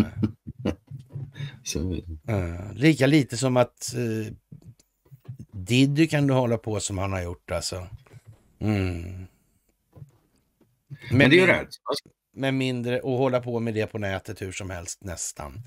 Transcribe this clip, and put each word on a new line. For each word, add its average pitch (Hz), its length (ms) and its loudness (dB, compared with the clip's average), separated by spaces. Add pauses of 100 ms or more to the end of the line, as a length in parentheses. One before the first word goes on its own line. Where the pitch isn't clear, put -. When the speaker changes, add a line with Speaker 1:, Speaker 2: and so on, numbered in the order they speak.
Speaker 1:
<laughs> - 1600 -6
Så 87 300 -4 (340)
Speaker 2:
Eh, 95 460 -4
lika 135 340 4
lite 139 300 4
som 127 200 2
att, 120 380 0
eh, 110 380 -4 (1200)
Diddy 135 560 4
kan 147 200 2
du 135 60 4
hålla 120 240 2
på 107 220 -4
som 101 180 -4
han 98 140 -2
har 95 100 -2
gjort, 87 300 -8
alltså. 90 360 -4 (720)
Mm. 92 640 -2 (1900)
Speaker 1:
Men 139 180 8
det 151 60 8
är 180 60 8
ju 190 60 6
Speaker 2:
min-, 170 80 6
Speaker 1:
rätt. 76 140 -4 (640)
Speaker 2:
med 135 200 -2
mindre, 123 480 -2
och 127 160 -2
hålla 127 240 2
på 120 180 -4
med 113 140 -2
det 107 140 0
på - 100 -10
nätet 98 440 -6
hur 95 100 -6
som 92 180 -8
helst 92 340 -10
nästan. 80 640 -10